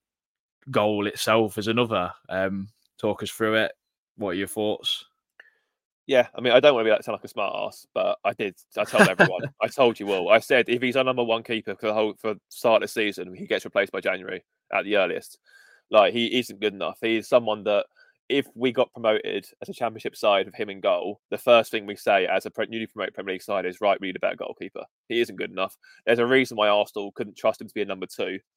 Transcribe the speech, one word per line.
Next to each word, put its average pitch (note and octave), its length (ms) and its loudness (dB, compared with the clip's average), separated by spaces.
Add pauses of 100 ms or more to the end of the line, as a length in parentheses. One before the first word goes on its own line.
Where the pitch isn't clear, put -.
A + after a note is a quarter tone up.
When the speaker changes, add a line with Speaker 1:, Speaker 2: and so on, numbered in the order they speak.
(720)
Speaker 1:
goal G#2 340 2
itself A2 520 2
is G#2 100 -4
another. A2 440 0 (180)
Um, F#2+ 400 -2 (280)
talk G#2+ 240 -2
us G#2 80 -6
through A2 260 0
it. A2 180 0 (420)
What G2+ 140 -4
are F2+ 60 -2
your G2 120 -2
thoughts? - 580 -4 (1040)
Speaker 2:
Yeah, B2+ 260 4
I - 80 -10
mean, A#2+ 120 4
I B2+ 80 8
don't D3 120 8
wanna A2+ 120 2
be, A2+ 60 4
like, G#2 120 2
sound G#2 140 -6
like - 80 -16
a - 20 -14
smart - 260 -4
ass, G#2 400 -8
but F#2+ 300 -2
I G#2 100 -2
did. G2+ 220 -6 (220)
I G#2 80 -2
told F#3+ 240 6
everyone. F#2 320 2 (140)
Speaker 1:
<laughs> - 60 -20
Speaker 2:
I A2+ 60 2
told A#2 320 2
you G#2 140 -4
all. F2+ 160 0
I A2+ 100 8
said, B2+ 300 0
if A#2+ 120 0
he's B2 140 0
our C3 80 2
number B2+ 200 0
one A2+ 200 -2
keeper G#2+ 320 -6
for A#2 120 -6
the G#2+ 60 0
whole, G#2+ 240 0
for A2 180 -6 (120)
start - 340 4
of G#2 60 -4
the - 60 -14
season, F#2+ 420 -4
he - 100 -16
gets G2 200 -2
replaced G2+ 260 -2
by G2 80 -8
January F#2 440 -6 (300)
at F#2+ 120 -2
the G2+ 100 0
earliest. F2+ 420 -2 (540)
Like, G#2+ 220 6
he A#2+ 260 -2
isn't G#2 220 -8
good G#2 120 -2
enough. F2 280 -6
He A2+ 160 0
is G#2 100 -8
someone A2 380 0
that, G#2 200 0 (440)
if C3+ 240 0
we B2 180 -2
got A#2+ 220 0
promoted G#2+ 540 -2 (120)
as - 100 -14
a G3 40 -12
championship A2 420 -8
side G2+ 300 2
with - 80 -14
him G#2 160 -8
in G2 100 -14
goal, F#2 400 -2 (120)
the G2+ 80 -4
first A#2 320 4
thing G#2 160 -4
we G2+ 80 -8
say G2 320 2
as F#2+ 180 -2
a G#2+ 60 -10
pre-, G#2+ 160 -6
newly A2+ 180 -8
promoted G#2 300 -8
Premier G2 180 -6
League F#2 80 -8
side F#2+ 240 -4
is, F2+ 160 -8
"Right, G2 180 2
we F#2+ 60 -6
need F#2 120 -6
a - 20 -20
better F#2+ 160 -2
goalkeeper. - 480 -12 (240)
He A2+ 120 -2
isn't A2+ 160 -2
good F#2 140 -8
enough." F#2 260 -6 (300)
There's A#2+ 140 4
a A#2+ 80 2
reason B2+ 280 2
why G#2+ 120 2
Arsenal G2+ 460 0
couldn't G#2 240 -10
trust - 220 0
him A2 80 -16
to - 60 -20
be G#2+ 80 -4
a G2 40 -4
number F#2 200 -8
two, F#2+ 340 -8 (180)